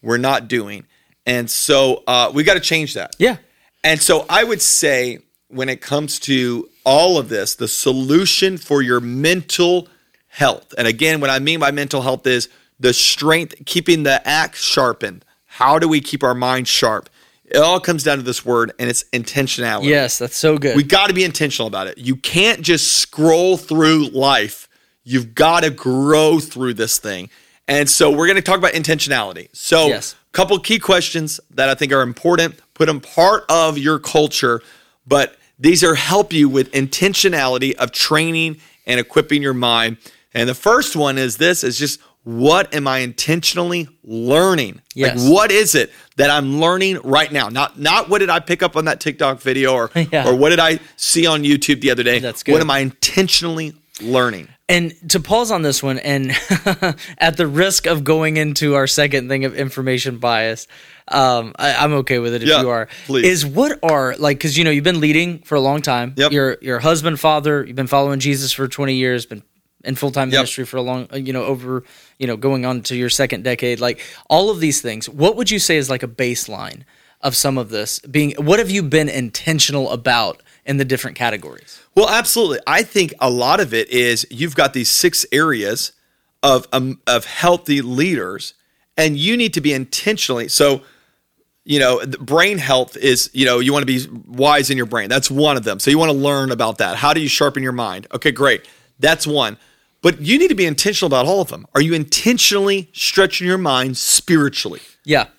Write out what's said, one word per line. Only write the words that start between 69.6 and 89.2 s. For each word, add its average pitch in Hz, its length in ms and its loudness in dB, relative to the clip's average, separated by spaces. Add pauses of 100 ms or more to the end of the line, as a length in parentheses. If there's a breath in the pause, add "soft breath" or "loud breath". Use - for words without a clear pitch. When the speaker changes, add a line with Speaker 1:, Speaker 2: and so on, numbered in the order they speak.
Speaker 2:
in 131 120 -6
full-time 135 340 -2
Speaker 1:
Yep. 127 80 -2
Speaker 2:
ministry 131 280 -2
for 131 120 -10
a 127 60 -4
long, 127 320 -6
you 135 180 -8
know, 127 120 -4
over, 127 380 -6 (360 soft breath)
you 131 80 -4
know, 117 100 -6
going 131 280 -2
on 123 180 -4
to 127 120 -6
your 123 140 -2
second 120 340 -2
decade, 123 360 -2
like, 120 220 -4 (280 loud breath)
all 190 220 4
of 180 80 -4
these 160 220 0
things. 110 280 -8
What 160 260 2
would 226 140 -2
you 214 80 0
say 170 200 0
is, 135 120 -2
like, 127 140 -4
a 123 40 -8
baseline 117 760 -8 (400 soft breath)
of 139 140 -4
some 135 220 0
of 113 120 -6
this 107 300 -6
being, 143 340 -2
what 160 260 2
have 208 100 -2
you 196 140 -2
been 151 260 2
intentional 139 800 -2
about 120 500 -2 (240 soft breath)
in 139 120 -2
the 139 80 0
different 123 320 -4
categories? 101 640 -6 (160)
Speaker 1:
Well, 208 140 6
absolutely. 220 580 0
I 170 160 4
think 185 360 -2
a 131 100 2
lot 123 320 2
of 127 120 -2
it 113 160 0
is 120 400 0
you've 139 260 -6
got 147 180 2
these 120 180 -2
six - 400 0
areas 120 640 -2 (500)
of, 135 300 2
um, 131 340 -4
of 120 180 0
healthy 175 560 0
leaders, 123 720 -4 (440)
and 156 200 0
you 185 200 0